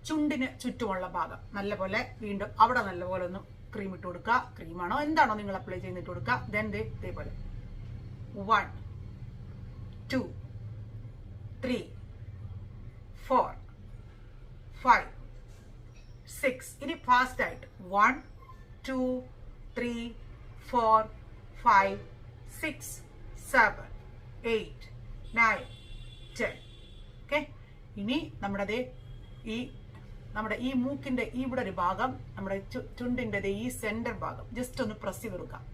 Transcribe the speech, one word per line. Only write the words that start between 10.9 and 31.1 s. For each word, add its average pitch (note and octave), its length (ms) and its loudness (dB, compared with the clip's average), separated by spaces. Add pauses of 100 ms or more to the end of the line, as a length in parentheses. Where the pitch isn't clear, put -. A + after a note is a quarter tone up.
three, B3 220 0 (1400)
four, C4 200 6 (1400)
five, A#3 240 8 (1300)
six. B3+ 160 4 (280)
ഇനി D#4+ 120 -2 (120)
ഫാസ്റ്റ് B3 380 8
ആയിട്ട് - 200 -6 (360)
one, C4 160 8 (680)
two, B3+ 200 2 (680)
three, A#3+ 280 0 (680)
four, A3 300 10 (680)
five, G3 340 10 (600)
six, D#4 160 -2 (760)
seven, - 360 6 (680)
eight, - 280 -2 (580)
nine, A3 280 4 (720)
ten. - 160 0 (680)
ഓക്കെ, D4 180 2 (640)
ഇനി B3+ 160 2 (240)
നമ്മുടെ G3 300 0
ദേ B3 80 2 (760)
ഈ, A#3 40 -2 (760)
നമ്മുടെ G#3+ 220 -2 (100)
ഈ C4+ 40 4 (120)
മൂക്കിൻ്റെ C4 420 0 (180)